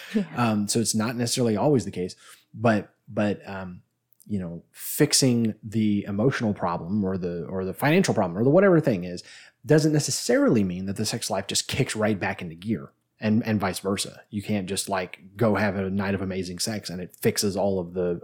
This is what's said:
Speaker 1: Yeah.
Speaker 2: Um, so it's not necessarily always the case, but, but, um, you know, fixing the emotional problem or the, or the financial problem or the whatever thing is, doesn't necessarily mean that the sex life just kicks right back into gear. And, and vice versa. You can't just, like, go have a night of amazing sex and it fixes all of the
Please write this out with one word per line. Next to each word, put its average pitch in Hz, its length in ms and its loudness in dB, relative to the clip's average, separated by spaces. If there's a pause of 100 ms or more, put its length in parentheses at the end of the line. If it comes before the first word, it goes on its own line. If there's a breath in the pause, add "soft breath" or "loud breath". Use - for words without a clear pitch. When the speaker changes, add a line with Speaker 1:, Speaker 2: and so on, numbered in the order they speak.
(140 loud breath)
Speaker 1:
Yeah. 208 100 2 (120)
Speaker 2:
Um, 107 320 2
so 123 120 0
it's 110 140 0
not 110 220 -2
necessarily 120 400 0
always 123 280 4
the 95 60 -8
case, 90 240 -6 (400 loud breath)
but, 110 400 2 (140)
but, 104 400 -2
um, 95 340 -10 (480)
you 104 80 -2
know, 85 320 -8
fixing 120 920 2
the 107 420 0
emotional 107 500 0
problem 85 500 -2
or 95 140 -2
the, 85 280 -6
or 95 180 -6
the 92 100 -6
financial 156 400 2
problem 92 240 0
or 117 60 2
the 135 60 4
whatever 185 280 6
thing 107 260 0
is, 90 200 -10 (420 loud breath)
doesn't 151 260 4
necessarily 151 720 2
mean 90 240 -2
that 98 100 -4
the - 100 -2
sex - 240 -4
life 98 160 -4
just - 200 -2
kicks - 300 -2
right 107 240 2
back 95 200 -4
into 82 140 -10
gear. 87 380 -6 (280)
And, 110 240 2
and 107 140 2
vice 92 220 -4
versa. - 400 -4 (100)
You 101 140 -6
can't 101 240 -2
just, 95 200 -4
like, 92 320 -6 (140)
go 107 220 2
have 104 180 0
a 95 160 -2
night 98 240 0
of 98 80 -2
amazing 92 380 -6
sex 107 280 -4
and 90 120 -8
it 87 200 -12
fixes 104 360 0
all 98 240 2
of 87 120 -6
the 90 320 -2